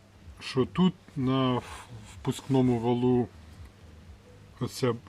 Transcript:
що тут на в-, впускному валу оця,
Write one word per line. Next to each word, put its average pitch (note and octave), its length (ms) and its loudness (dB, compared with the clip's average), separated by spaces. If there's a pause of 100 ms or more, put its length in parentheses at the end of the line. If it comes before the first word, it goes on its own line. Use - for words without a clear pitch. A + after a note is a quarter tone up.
(400)
що - 260 0
тут F3+ 280 2 (220)
на C3 420 2
в-, - 280 -8 (280)
впускному B2+ 640 0
валу B2 480 2 (1300)
оця, B2 340 -2 (160)